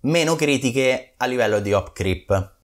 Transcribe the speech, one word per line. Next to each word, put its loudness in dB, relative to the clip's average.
meno 0
critiche 0
a -4
livello 0
di -2
hop -2
creep. -2